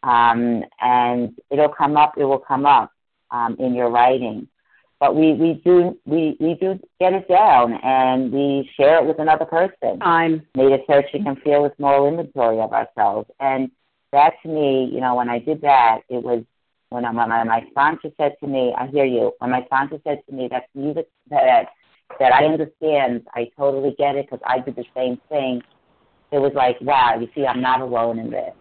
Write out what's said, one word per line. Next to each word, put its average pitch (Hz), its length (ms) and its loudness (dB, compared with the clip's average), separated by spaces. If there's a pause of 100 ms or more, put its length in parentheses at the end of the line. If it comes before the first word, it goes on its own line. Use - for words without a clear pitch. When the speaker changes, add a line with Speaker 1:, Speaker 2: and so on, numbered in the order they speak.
Speaker 1:
Um, 120 560 2 (160)
and 123 580 0 (120)
it'll 147 180 2
come 147 300 0
up, 151 200 4
it 151 60 0
will 135 160 0
come 135 260 -4
up, 127 260 4 (400)
um, 117 280 -4
in 127 140 -2
your 123 160 0
writing. 120 580 0 (540)
But 139 140 2
we, 156 180 4
we 160 320 0
do, 180 400 4
we, 156 340 -2
we 165 140 0
do 190 260 -4 (220)
get 185 100 2
it 190 160 -4
down 160 460 4 (100)
and 131 480 0
we 139 460 -4
share 147 260 4
it 135 40 -2
with 156 120 -2
another 156 260 0
person. 170 540 -4
Speaker 2:
Time. 165 440 0 (120)
Speaker 1:
Made 135 160 4
a 139 60 2 (100)
searching 143 400 0
and 139 140 -6
fearless 147 380 0
moral 139 280 2
inventory 135 540 -2
of 110 100 -4
ourselves. 107 580 -2 (120)
And 135 300 -2 (420)
that 147 300 4
to - 40 -14
me, 139 460 0
you 127 80 -6
know, 127 140 -2
when 123 120 -2
I 120 120 -4
did 151 220 -6
that, 127 460 4
it 123 160 -6
was 120 200 -2 (460)
when 120 160 -8
I, 117 80 -4
when 117 160 0
my, 117 160 0
my 113 260 -2
sponsor 151 460 -2
said 143 240 -2
to 147 60 -10
me, 131 300 -2
"I 127 100 -6
hear 139 180 0
you." 117 340 0
When 123 100 -6
my 127 140 -2
sponsor 139 400 -4
said 147 260 -6
to 139 60 -14
me, 127 160 -8
"That's 127 220 -8
you 139 200 -6
that, 165 140 -8 (220)
that, 131 400 2 (500)
that 127 140 4
I 139 100 4
understand, 151 880 -2
I 120 140 -6 (100)
totally 139 400 -2
get 139 200 -2
it, 139 120 -8
'cause 123 160 -14
I 127 140 -2
did 127 160 -10
the 120 80 -12 (100)
same 127 240 -4 (120)
thing." 131 320 -4 (720)
It 143 60 2
was 139 140 0
like, 127 280 2
"Wow, 123 360 2
you 117 160 -6
see, 143 120 -4
I'm 123 160 -2
not 127 180 0
alone 117 400 -2
in 113 100 -10
this." - 320 -8